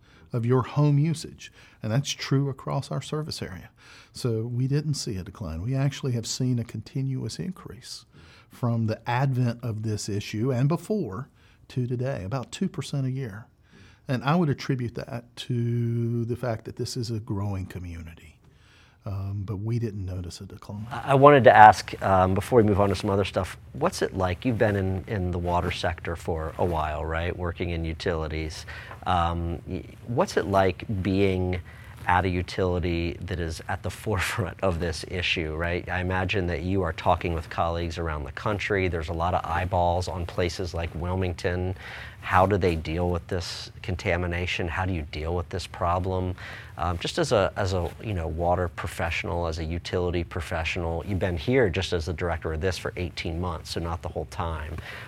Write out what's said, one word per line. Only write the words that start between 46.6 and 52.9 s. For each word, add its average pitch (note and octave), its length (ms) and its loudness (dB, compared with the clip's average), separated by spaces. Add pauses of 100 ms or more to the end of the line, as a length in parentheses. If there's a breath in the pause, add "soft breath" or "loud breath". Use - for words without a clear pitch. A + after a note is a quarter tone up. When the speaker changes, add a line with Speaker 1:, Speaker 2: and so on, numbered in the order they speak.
Speaker 2:
Um, E2+ 220 -2
just - 200 -4
as D3 140 2
a, G2 240 4
as G2 160 0
a, F2+ 180 0 (120)
you G#2+ 120 -4
know, E2 140 -2
water F2 400 0
professional, E2+ 800 -4
as E2 120 -4
a E2 60 -4
utility F2 600 -2
professional, E2 800 -4
you've F#2+ 120 -2
been F2+ 180 0
here B2 340 4
just F2 220 -2
as E2 140 -2
the F2+ 60 -4
director E2 400 -4
of D#2+ 80 -4
this F#2 160 0
for - 200 -6